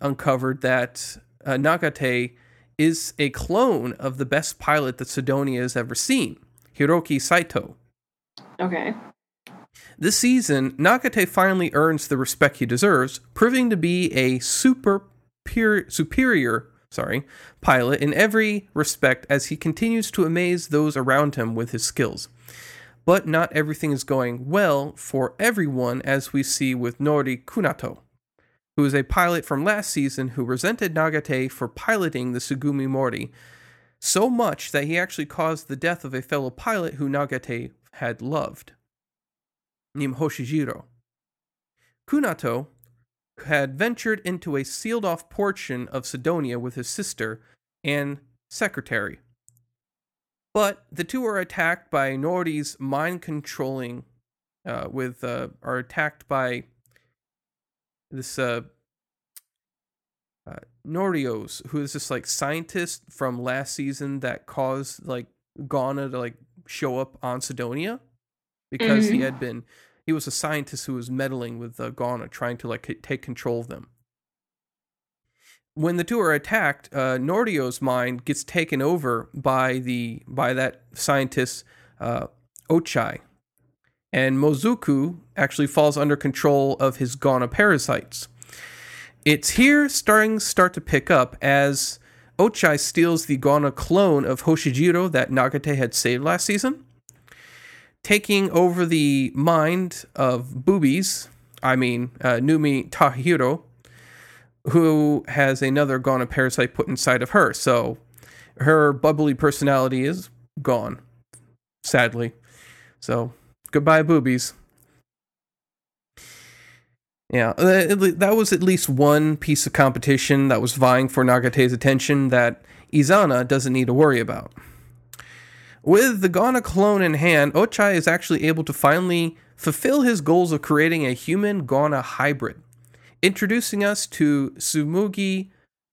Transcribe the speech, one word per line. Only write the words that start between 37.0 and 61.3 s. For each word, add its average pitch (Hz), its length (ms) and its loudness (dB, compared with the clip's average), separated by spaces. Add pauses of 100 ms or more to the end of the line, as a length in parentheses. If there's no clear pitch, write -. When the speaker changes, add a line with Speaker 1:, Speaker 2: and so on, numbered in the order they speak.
Speaker 1:
Nagate 131 640 -6 (220)
had 120 280 -8
loved, - 520 -8 (1200)
named 139 200 -4
Hoshijiro. 143 680 -4 (1200)
Kunato 147 600 -2 (800)
had 139 320 -2
ventured 220 460 -4
into 175 320 -6
a 135 80 -4
sealed-off 202 680 -6
portion 190 600 -6
of 127 160 -8
Sidonia 135 540 -4
with 120 160 -8
his 123 120 -10
sister - 540 -8 (420)
and 143 360 -4 (300)
secretary. - 720 -6 (1300)
But 202 380 0
the 165 120 -8
two 254 220 -6
are 214 140 -4
attacked 175 520 -4
by 135 200 0
Nori's 151 680 -4
mind-controlling, 135 1200 -6 (640)
uh, 120 240 -8
with, 127 340 -8
uh, 123 260 -8 (120)
are 127 160 -6
attacked 147 500 -8
by 127 360 -4 (1500)
this, 131 280 -12
uh, 120 220 -4 (1900)
uh, - 80 -18 (300)
Norios, 147 840 -4